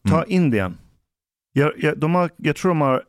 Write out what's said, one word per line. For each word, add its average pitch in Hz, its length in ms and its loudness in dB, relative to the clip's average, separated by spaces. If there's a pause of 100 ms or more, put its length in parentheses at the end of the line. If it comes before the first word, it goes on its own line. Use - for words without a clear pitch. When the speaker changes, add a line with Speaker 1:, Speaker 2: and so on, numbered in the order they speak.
Speaker 1:
Ta 151 80 2
Speaker 2:
Mm. 165 120 0
Speaker 1:
Indien. 120 500 0 (760)
Jag, 147 260 2
jag, 151 200 -2
de 156 160 0
har, 180 220 0
jag 147 200 -2
tror - 140 -2
de 165 100 0
har 131 280 2